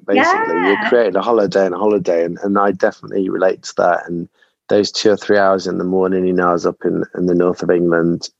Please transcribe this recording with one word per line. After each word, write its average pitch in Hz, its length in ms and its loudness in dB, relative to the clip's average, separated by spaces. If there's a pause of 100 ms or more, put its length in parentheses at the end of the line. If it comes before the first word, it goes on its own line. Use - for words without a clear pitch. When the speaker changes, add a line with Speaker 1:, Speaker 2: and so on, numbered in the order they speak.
Speaker 1:
Basically, 370 480 0
you're 92 180 0
Speaker 2:
Yeah. 107 160 -2
Speaker 1:
creating 117 280 2
a 95 60 -2
holiday 101 440 2
and 90 80 -2
a 87 40 -6
holiday. 92 460 0
And, 87 180 -6
and 101 160 0
I 101 140 2
definitely 98 560 -4
relate 92 360 -2
to - 140 -16
that. 87 280 0
And 85 220 -8 (400)
those 101 240 2
two - 180 0
or 98 60 2
three 104 220 0
hours 95 280 2
in 90 120 -6
the 90 60 -4
morning, 92 420 0
you 92 60 0
know, 90 180 2
I - 20 4
was 87 140 0
up - 180 -6
in, 87 180 -2 (140)
in 90 100 -2
the 90 80 2
north 87 280 0
of 85 80 -2
England 85 580 0 (120)